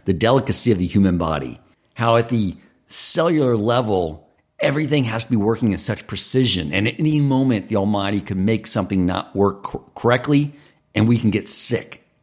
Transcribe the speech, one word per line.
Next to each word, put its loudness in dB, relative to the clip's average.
the 0
delicacy 2
of 2
the -2
human 2
body, -6
how 2
at 0
the -2
cellular 0
level, -2
everything 0
has -4
to -12
be 2
working 2
in 0
such -6
precision. 0
And 0
at -6
any 2
moment, 2
the -2
Almighty 0
could -6
make 0
something 0
not -4
work 2
cor-, -10
correctly, 2
and 4
we 4
can 2
get -2
sick -4